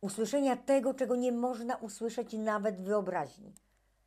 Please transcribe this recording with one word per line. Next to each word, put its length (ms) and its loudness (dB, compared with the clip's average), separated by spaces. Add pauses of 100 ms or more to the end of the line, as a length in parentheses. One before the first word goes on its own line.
usłyszenia 560 2
tego, 380 2
czego 220 0
nie 160 2
można 440 -2
usłyszeć 560 -6
nawet 440 0
w 80 -10
wyobraźni. 720 -2 (520)